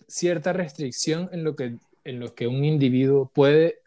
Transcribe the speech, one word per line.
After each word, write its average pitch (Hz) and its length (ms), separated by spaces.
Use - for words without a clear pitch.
cierta 175 440
restricción 165 800
en 170 120
lo 151 120
que, 120 220
en 127 160
lo 120 140
que 120 140
un 135 180
individuo 135 680
puede 151 540